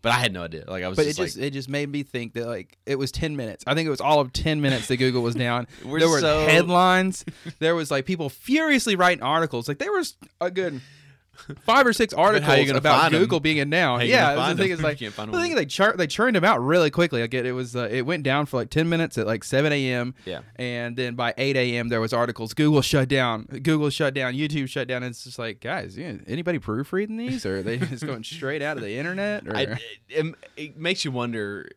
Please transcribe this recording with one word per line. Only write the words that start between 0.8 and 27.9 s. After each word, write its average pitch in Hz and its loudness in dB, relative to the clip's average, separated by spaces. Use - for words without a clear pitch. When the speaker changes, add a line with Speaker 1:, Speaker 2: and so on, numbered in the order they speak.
Speaker 1:
I 90 -2
was 95 -4
Speaker 2:
But 156 4
it 151 -2
Speaker 1:
just - -8
Speaker 2:
just, 180 -4
Speaker 1:
like, 127 -4
Speaker 2:
it 143 -2
just 135 -8
made 143 -4
me 143 -6
think 120 -8
that, 117 -6
like, 107 -10
it 139 -2
was 135 -2
ten 151 -4
minutes. 113 -8
I 127 0
think 160 0
it 151 -2
was 131 -2
all 151 4
of 127 -2
ten 151 0
minutes 135 0
that 127 2
Google 127 2
was 117 0
down. 120 0
Speaker 1:
<laughs> - -20
We're 143 -4
Speaker 2:
There 165 6
were 151 4
Speaker 1:
so 156 2
Speaker 2:
headlines. 180 4
Speaker 1:
<laughs> 165 -14
Speaker 2:
There 160 2
was, 160 -4
like, 139 0
people 165 -4
furiously 269 0
writing 180 4
articles. 143 0
Like, 143 -4
there 381 -2
was 359 -2
a 180 0
good 175 -4
five 254 6
or - 4
six - 0
Speaker 1:
But 143 0
how 170 8
you 214 6
Speaker 2:
articles 147 6
Speaker 1:
gonna 135 2
Speaker 2:
about 143 6
Speaker 1:
find 156 4
'em? 160 4
Speaker 2:
Google 185 2
being 156 2
in 143 0
now. 156 2
Speaker 1:
How 120 0
you 123 2
Speaker 2:
Yeah, 247 6
Speaker 1:
gonna 147 4
Speaker 2:
the 147 0
Speaker 1:
find 160 0
Speaker 2:
thing 190 2
Speaker 1:
'em - -
Speaker 2:
is, 156 -2
like, 151 0
Speaker 1:
if 127 -14
you 117 -8
can't 104 -10
find 107 -8
Speaker 2:
the 359 -2
thing 339 -2
Speaker 1:
'em? 294 0
Speaker 2:
is 202 2
they - 0
chur-, 190 2
they 175 2
churned 220 2
them 170 4
out 147 4
really 156 4
quickly. 156 0
Like, 117 -2
it, 127 -2
it 127 -2
was, 123 -6
uh, 120 -2
it 123 0
went 156 -4
down 139 2
for, 135 -4
like, 120 -4
ten 165 0
minutes 165 -2
at, 107 -2
like, 110 -4
seven 147 0
A 135 0
M. 123 -4
Speaker 1:
Yeah. 85 -8
Speaker 2:
And 120 -8
then 123 -4
by 120 -2
eight 135 0
A 123 0
M, 117 -2
there 117 0
was 110 -2
articles, 117 -2
"Google 151 6
shut 131 2
down, 123 0
Google 147 0
shut 139 0
down, 127 -4
YouTube 147 -2
shut 131 -4
down." 127 -4
And 123 -8
it's - -16
just 127 -16
like, 113 -8
"Guys, 117 -8
yeah, 147 -10
anybody 165 -4
proofreading 180 -4
these, 247 -6
or 95 -2
are - -8
they 113 -4
<laughs> - -
just 135 -4